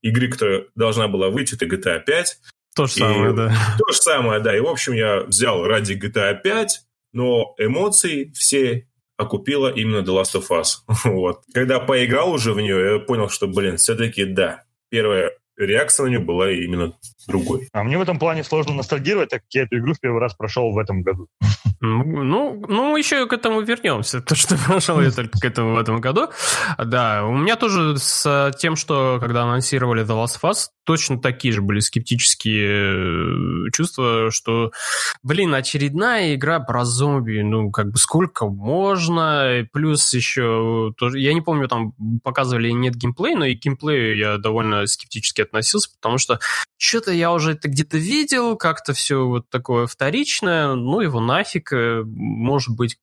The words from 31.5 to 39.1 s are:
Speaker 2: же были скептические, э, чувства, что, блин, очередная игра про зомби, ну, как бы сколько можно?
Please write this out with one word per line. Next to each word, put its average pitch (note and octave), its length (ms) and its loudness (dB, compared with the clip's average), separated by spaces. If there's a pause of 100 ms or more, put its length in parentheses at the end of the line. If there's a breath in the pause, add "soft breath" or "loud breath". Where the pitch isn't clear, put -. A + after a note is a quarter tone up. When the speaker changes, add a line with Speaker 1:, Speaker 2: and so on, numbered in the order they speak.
Speaker 2:
же G#2+ 80 0
были G2+ 200 0
скептические, F#2+ 1900 0
э, - 40 -4
чувства, A#2 580 0
что, A2+ 420 -2 (500 loud breath)
блин, D#3 320 0
очередная D#3 800 0
игра D3 260 0
про A#2+ 240 -2
зомби, A#2+ 580 0
ну, G#2+ 280 0
как G#2 200 -2
бы A#2+ 80 -2
сколько D#3 500 0
можно? D#3 1120 0